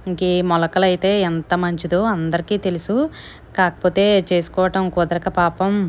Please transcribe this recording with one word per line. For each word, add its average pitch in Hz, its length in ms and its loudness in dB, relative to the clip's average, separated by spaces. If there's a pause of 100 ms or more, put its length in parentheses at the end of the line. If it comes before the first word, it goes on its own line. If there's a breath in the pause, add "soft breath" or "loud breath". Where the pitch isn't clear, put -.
ఇంక 185 160 -4
ఈ 180 200 2
మొలకలు 170 420 2
అయితే 190 360 2
ఎంత 165 340 -2
మంచిదో 175 480 0
అందరికీ 175 540 -2
తెలుసు. 202 540 -2 (460 loud breath)
కాకపోతే 190 760 2
చేసుకోవటం 185 580 0
కుదరక 170 380 -2
పాపం 180 440 0 (160)